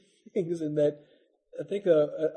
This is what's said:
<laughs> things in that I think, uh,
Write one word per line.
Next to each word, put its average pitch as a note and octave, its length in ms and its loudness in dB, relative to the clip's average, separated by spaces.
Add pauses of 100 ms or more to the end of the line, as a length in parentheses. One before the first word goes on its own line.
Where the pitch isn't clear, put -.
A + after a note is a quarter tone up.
<laughs> - 260 -18
things E3+ 260 -4
in D3+ 140 -4
that D3 260 2 (580)
I D3+ 60 -6
think, G3+ 220 -6
uh, D3+ 200 4 (300)